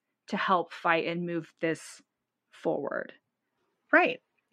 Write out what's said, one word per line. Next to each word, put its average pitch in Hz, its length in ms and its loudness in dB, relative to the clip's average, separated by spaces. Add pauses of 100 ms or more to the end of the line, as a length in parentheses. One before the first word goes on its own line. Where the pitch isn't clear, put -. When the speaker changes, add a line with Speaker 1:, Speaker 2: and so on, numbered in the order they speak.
(280)
Speaker 1:
to 208 100 -4
help 175 340 0
fight 165 340 2
and 170 200 -4
move 170 340 -6
this - 400 -4 (500)
forward. - 640 -4 (800)
Speaker 2:
Right. 311 280 4 (320)